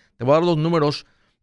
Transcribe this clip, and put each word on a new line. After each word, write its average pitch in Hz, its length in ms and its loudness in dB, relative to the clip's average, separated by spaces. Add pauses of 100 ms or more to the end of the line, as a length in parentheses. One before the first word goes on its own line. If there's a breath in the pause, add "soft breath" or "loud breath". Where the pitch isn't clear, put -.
(180 soft breath)
Te 117 60 -8
voy 131 80 2
a - 80 4
dar 170 40 0
dos 175 140 0
números 151 480 -2 (360)